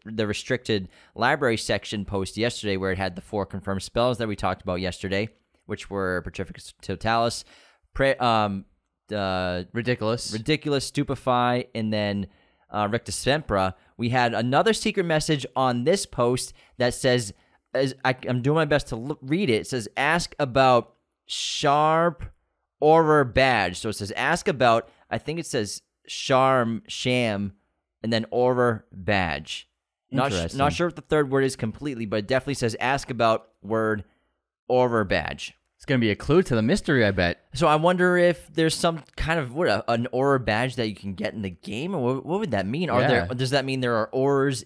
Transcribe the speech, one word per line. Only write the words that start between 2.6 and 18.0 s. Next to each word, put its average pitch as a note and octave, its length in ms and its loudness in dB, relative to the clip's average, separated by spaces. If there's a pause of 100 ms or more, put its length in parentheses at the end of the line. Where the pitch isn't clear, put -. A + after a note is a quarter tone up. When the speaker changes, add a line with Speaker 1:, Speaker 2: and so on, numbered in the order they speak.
Speaker 1:
where F#2+ 160 -2
it F2+ 60 -4
had F#2+ 180 -4
the F#2 60 -12
four G2+ 240 -4
confirmed F#2+ 360 -6
spells A#2+ 360 0
that A2+ 100 -2
we G2+ 80 -4
talked F#2+ 240 -2
about F#2 220 -4
yesterday, G2 480 -4 (340)
which - 240 -10
were F#2 320 -2
Petrificus - 600 -12
Totalis, A#2 600 -2 (500)
Pre-, C3+ 220 2
um, G#2+ 500 0 (440)
uh, F#2 520 -2 (100)
Speaker 2:
Ridiculous. A#2 600 -2
Speaker 1:
Ridiculous, C#3+ 500 -2
Stupefy, B2 800 0 (100)
and A2 160 -2
then, G#2 360 -2 (440)
uh, G#2 200 -2
Rictus A2 340 -4
Sempra, G#2+ 480 0 (240)
we A#2 140 -2
had A#2+ 240 2
another C3+ 400 2
secret G3+ 300 -2
message D#3 420 0 (100)
on B2 280 0
this F3+ 200 2
post B2 480 -2 (240)
that A#2+ 160 0
says, B2 400 0 (420)
as C3 200 0 (100)